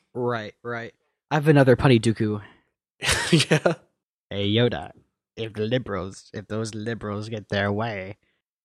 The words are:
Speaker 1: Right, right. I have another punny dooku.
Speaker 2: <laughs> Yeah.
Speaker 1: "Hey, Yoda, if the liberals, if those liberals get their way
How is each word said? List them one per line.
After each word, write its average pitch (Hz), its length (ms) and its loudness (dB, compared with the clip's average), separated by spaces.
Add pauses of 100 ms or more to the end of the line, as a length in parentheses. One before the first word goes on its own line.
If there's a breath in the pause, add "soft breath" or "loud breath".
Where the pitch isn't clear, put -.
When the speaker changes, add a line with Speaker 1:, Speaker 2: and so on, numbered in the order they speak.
(140)
Speaker 1:
Right, 117 480 -6
right. 117 320 -10 (380)
I - 20 0
have 151 140 0
another 135 260 8
punny 123 260 6
dooku. 107 400 0 (600 soft breath)
Speaker 2:
<laughs> - 500 2
Yeah. - 220 2 (580)
Speaker 1:
"Hey, 101 180 -4
Yoda, 104 440 0 (440)
if 110 180 -10
the 104 120 -4
liberals, 98 680 -6
if 104 140 -12
those 110 300 -8
liberals 107 520 -8
get 110 200 -12
their 101 240 0
way 101 460 -6 (460)